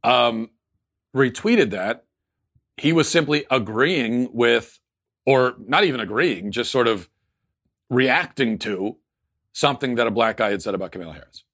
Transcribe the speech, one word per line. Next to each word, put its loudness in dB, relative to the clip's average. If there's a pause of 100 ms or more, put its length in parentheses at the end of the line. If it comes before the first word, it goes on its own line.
um, 2 (600)
retweeted 2
that, -4 (720)
he 0
was 2
simply 0
agreeing 0
with, 0 (480)
or 4
not 0
even 0
agreeing, -2
just -4
sort 2
of -2 (800)
reacting 0
to -6 (560)
something -2
that 2
a 0
black 2
guy 0
had -4
said -6
about -8
Kamala -14
Harris. -20 (100)